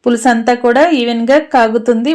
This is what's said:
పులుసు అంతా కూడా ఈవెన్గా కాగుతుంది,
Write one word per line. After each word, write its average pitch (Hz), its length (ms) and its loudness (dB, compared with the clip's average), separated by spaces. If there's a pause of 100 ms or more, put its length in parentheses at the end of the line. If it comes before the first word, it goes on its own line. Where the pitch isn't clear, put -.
పులుసు 240 280 0
అంతా 226 200 0 (120)
కూడా 247 180 2 (180)
ఈవెన్గా 233 380 0 (160)
కాగుతుంది, 233 600 0